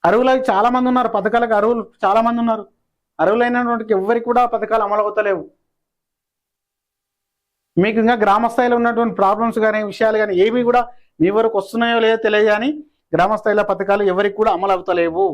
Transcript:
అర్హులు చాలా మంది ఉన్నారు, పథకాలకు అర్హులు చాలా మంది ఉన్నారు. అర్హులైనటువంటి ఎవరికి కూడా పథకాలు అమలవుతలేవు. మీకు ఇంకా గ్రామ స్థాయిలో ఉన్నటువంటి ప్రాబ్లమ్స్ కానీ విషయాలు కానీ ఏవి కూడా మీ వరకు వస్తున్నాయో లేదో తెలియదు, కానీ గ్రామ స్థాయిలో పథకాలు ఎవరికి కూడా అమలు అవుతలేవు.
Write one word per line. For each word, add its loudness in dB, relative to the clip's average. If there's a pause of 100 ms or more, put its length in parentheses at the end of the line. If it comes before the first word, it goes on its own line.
అర్హులు 2 (200)
చాలా 2
మంది 0
ఉన్నారు, 0
పథకాలకు 0
అర్హులు 0 (220)
చాలా 2
మంది -2
ఉన్నారు. -2 (580)
అర్హులైనటువంటి 0
ఎవరికి -2
కూడా 4 (120)
పథకాలు -2
అమలవుతలేవు. -2 (2500)
మీకు 0
ఇంకా 2
గ్రామ 2
స్థాయిలో 2
ఉన్నటువంటి 0
ప్రాబ్లమ్స్ 0
కానీ 0 (120)
విషయాలు 0
కానీ -2 (120)
ఏవి 0
కూడా 2 (380)
మీ 4
వరకు 0
వస్తున్నాయో -2
లేదో 2
తెలియదు, 2
కానీ -4 (440)
గ్రామ 2
స్థాయిలో 0
పథకాలు -2 (100)
ఎవరికి -2
కూడా 2
అమలు 0
అవుతలేవు. -2